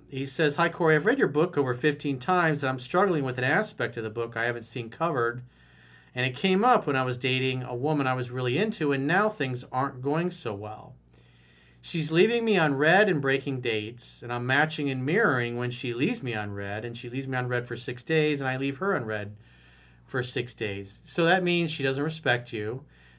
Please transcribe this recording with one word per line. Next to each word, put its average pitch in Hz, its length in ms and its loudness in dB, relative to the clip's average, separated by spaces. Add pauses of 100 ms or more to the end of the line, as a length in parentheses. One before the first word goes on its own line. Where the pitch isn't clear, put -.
He 135 180 -6
says, 151 300 2
"Hi, 170 140 2
Corey. 160 260 4
I've 151 100 2
read 269 140 4
your 233 80 4
book 151 300 2
over 127 160 2
fifteen 143 440 0
times, 165 460 0
and 135 60 0
I'm 131 100 -4
struggling 180 460 2
with 127 120 -4
an 127 60 -2
aspect 135 540 0
of 110 80 -4
the 110 40 -4
book 117 280 -6
I 113 80 0
haven't 120 180 -2
seen 117 260 -8
covered. 123 540 -2 (720)
And 127 100 0
it 131 80 -2
came 190 300 2
up 247 240 4
when 139 80 2
I 131 80 2
was 127 140 -2
dating 131 460 0
a 123 120 -6
woman 139 320 0
I 131 60 2
was 123 180 -4
really 127 260 0
into, 175 360 0
and 135 120 0
now 185 220 4
things 127 420 -4
aren't 127 320 -4
going 156 300 0
so 117 220 -6
well. 104 420 -12 (840)
She's 156 300 -2
leaving 226 340 4
me 214 120 4
on 151 180 4
red 175 340 6
and 156 120 2
breaking 135 380 0
dates, 113 640 -4
and 117 80 -8
I'm 120 140 -4
matching 147 440 2
and 131 160 -2
mirroring 135 520 2
when 123 140 -2
she 120 220 -4
leaves 180 300 -2
me 120 120 -4
on 104 180 -6
red, 101 320 -6
and 117 120 -10
she 123 120 -10
leaves 131 180 -6
me 131 100 -2
on 123 100 -2
red 123 200 -2
for 120 80 -6
six 123 260 -6
days, 151 380 2
and 139 80 -2
I 131 80 -2
leave 135 220 -4
her 190 180 0
on 123 100 -2
red 104 300 -6 (720)
for 127 160 -2
six 123 320 -4
days. 101 520 -8
So - 180 0
that 180 180 6
means 175 300 2
she - 100 -4
doesn't 135 220 0
respect 127 480 0
you. 113 320 -6 (360)